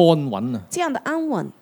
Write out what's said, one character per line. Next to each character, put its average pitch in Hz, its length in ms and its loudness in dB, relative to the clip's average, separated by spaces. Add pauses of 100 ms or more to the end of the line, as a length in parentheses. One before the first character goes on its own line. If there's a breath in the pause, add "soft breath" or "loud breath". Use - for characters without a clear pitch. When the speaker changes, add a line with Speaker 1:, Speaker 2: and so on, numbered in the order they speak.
(120)
Speaker 1:
安 147 180 2
穩 113 280 -4
啊， 104 120 -6
Speaker 2:
這 - 140 -6
樣 320 100 -2
的 254 120 -4
安 294 100 -2 (120)
穩， 196 200 -4 (160)